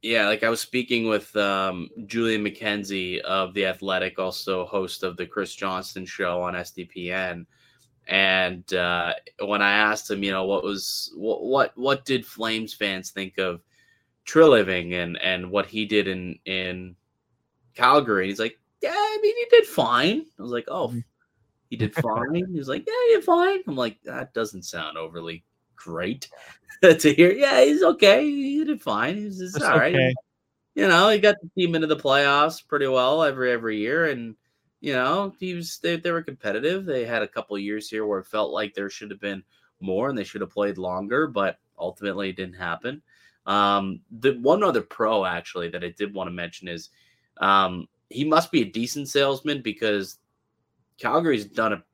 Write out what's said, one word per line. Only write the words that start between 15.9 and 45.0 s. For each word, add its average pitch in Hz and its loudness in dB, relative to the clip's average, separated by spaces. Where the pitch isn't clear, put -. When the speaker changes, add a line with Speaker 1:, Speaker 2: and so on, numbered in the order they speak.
Speaker 1:
in, 92 -8
in 92 -8
Calgary? 120 4
And 95 -4
he's 101 -6
like, 117 -4
"Yeah, 277 -2
I 427 -2
mean, 427 2
he 480 -4
did 466 8
fine." 147 0
I - -16
was 120 -10
like, 120 -6
"Oh, 160 -4
Speaker 2:
Mm-hmm. 120 -6
Speaker 1:
he 120 -10
did 110 -2
Speaker 2:
<laughs> - -4
Speaker 1:
fine?" 135 -2
He 175 -6
was 135 -8
like, 302 -6
"Yeah, 440 -4
he 453 8
did 339 0
fine." 370 4
I'm 143 -6
like, 120 -4
"That 127 -12
doesn't 101 -4
sound 80 -10
overly 82 -10
great 90 -8
<laughs> - -6
to 156 8
hear." 175 8
"Yeah, 269 6
he's 302 6
okay. 254 6
He 285 -2
did 285 -4
fine. 165 -2
He's, 208 -8
it's 185 -8
Speaker 2:
It's - -2
Speaker 1:
all - 4
right." 143 4
Speaker 2:
okay. 127 4
Speaker 1:
You 202 2
know, 180 8
he 214 4
got 208 6
the 170 -16
team 170 2
into 160 0
the 151 2
playoffs 143 2
pretty 143 0
well 131 2
every, 131 0
every 113 -2
year. 147 0
And, 117 -8
you 143 -4
know, 160 0
he 185 -6
was, 170 -10
they, 170 -2
they 170 -2
were 165 -2
competitive. 143 -4
They 131 -2
had 113 -2
a 104 -4
couple 107 -8
of 101 -6
years 104 -8
here 107 -4
where 98 -2
it - -18
felt 104 -2
like 104 -6
there 101 -6
should 104 -14
have 98 -14
been 98 -8
more 95 -2
and 135 -4
they 104 -6
should 104 -10
have 92 -8
played 101 -2
longer, 101 -2
but 104 -4
ultimately 95 -6
it 92 -8
didn't 92 -10
happen. 92 -8
Um, 101 0
the 135 2
one 143 2
other 135 0
pro, 110 -2